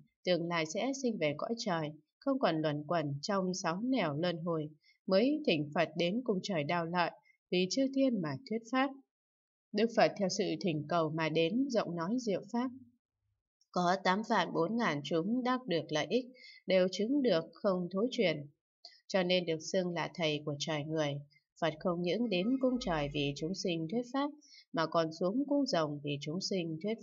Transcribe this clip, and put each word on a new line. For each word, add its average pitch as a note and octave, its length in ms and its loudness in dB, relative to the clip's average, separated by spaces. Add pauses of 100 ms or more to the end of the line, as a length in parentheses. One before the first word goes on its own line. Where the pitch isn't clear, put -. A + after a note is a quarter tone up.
(260)
tương E3+ 220 2
lai E3+ 180 0
sẽ G3+ 260 -2 (100)
sinh A#3 160 0
về D3+ 200 2
cõi - 200 -4
trời, E3 320 -2 (300)
không C4+ 200 0
còn E3 220 2
luẩn D3+ 260 0
quẩn D#3 340 0
trong F#3 320 0
sáu F3 280 -2
nẻo A#3 320 0
luân E3+ 240 0
hồi, D#3+ 320 -2 (380)
mới B3+ 400 4
thỉnh D3+ 280 2
Phật D#3+ 220 2
đến F3+ 260 0
cung G3+ 200 0
trời E3 200 -2
Đao E3+ 220 0
Lợi, E3+ 260 0 (400)
vì F#3 180 2
chư C4+ 260 0
thiên C4 260 2
mà D3+ 80 -2 (200)
thuyết A3 120 -2 (100)
Pháp. C4 180 2 (840)
Đức G#3+ 260 2
Phật E3+ 220 8
theo F#3+ 100 2
sự F#3+ 140 -2 (180)
thỉnh D#3 280 0
cầu E3 200 2
mà D#3+ 200 0
đến, E3 400 2
giọng G3 260 0
nói E3+ 240 -2
diệu G#3 220 -2 (120)
Pháp. B3 160 -2 (1040)
Có F3+ 320 2
tám F#3+ 260 2
vạn F#3+ 240 2
bốn E3+ 240 0
ngàn E3 260 0
chúng F#3+ 400 0
đắc B3+ 240 -2
được E3 220 0
lợi D3+ 200 0
ích, A#3+ 160 0 (420)
đều F#3 240 6
chứng A#3 300 0
được F3 320 4
không F3+ 380 -2
thối G3 200 0
truyền, F3 260 2 (720)
cho F#3+ 160 0
nên F3+ 220 2
được D#3+ 140 0 (120)
xưng F3+ 220 0
là D#3 200 -4
thầy D3+ 320 0
của D3 140 -2
trời D3+ 240 -2
người. D3+ 320 -2 (460)
Phật E3 180 0
không F3 220 0
những F#3+ 280 0
đến F#3 180 2 (140)
cung B3+ 240 2
trời D3+ 280 0
vì C#3+ 220 0
chúng E3 200 -4
sinh E3 360 -2
thuyết A#3+ 100 -2 (120)
Pháp, C#4+ 180 0 (420)
mà E3 120 2
còn D#3+ 280 0
xuống F#3+ 340 0
cung C#4+ 180 2
rồng D#3 380 0
vì C#3+ 180 -4
chúng D#3+ 200 -6
sinh E3 420 -4
thuyết A3 200 -2